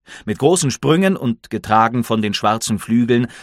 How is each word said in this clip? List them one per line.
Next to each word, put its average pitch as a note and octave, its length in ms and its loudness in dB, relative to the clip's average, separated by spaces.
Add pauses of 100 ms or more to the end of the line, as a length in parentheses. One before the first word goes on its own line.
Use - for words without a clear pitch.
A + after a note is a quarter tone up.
(260)
Mit G#2+ 140 -6
großen D3 320 2
Sprüngen F3+ 460 0
und - 320 -6
getragen A2+ 540 0
von A2+ 180 -2
den G#2 120 -2
schwarzen G#2+ 460 -2
Flügeln A#2+ 480 0 (160)